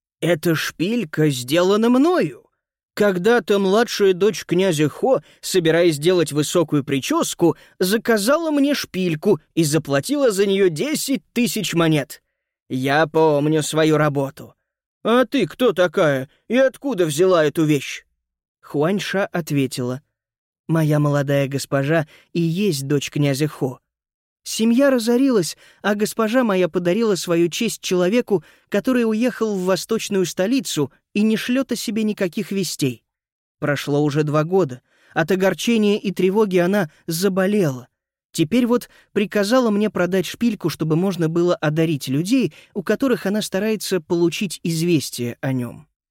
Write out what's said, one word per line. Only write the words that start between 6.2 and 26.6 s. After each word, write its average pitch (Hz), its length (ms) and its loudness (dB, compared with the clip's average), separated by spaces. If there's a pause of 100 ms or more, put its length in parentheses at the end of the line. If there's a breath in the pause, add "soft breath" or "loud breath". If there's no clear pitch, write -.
высокую 151 520 0
причёску, - 720 0 (240 loud breath)
заказала 226 680 0
мне 285 240 2
шпильку 180 680 -2 (140 soft breath)
и 165 100 2
заплатила 156 680 0
за 196 160 0
неё 196 220 2
десять 240 540 -4 (100)
тысяч 190 420 -2
монет. 160 480 0 (440)
Я 139 380 0
помню 156 560 2
свою 156 360 2
работу. 139 580 -4 (480)
А 240 220 2
ты 233 220 0
кто 233 260 0
такая 156 560 0 (180)
и 220 80 -2
откуда 254 500 0
взяла 160 400 4
эту 156 180 0
вещь?» 151 420 -2 (560)
Хуаньша 190 680 -2
ответила: 135 760 -4 (680)
«Моя 156 280 2
молодая 143 520 0
госпожа 143 580 -2 (240 soft breath)
и 175 80 -2
есть 165 480 -2
дочь 143 240 -2
князя 147 380 0
Хо». 127 320 -6 (640)
Семья 233 440 2
разорилась, 240 680 2 (240 soft breath)
а 202 120 0
госпожа 220 520 0
моя 185 240 2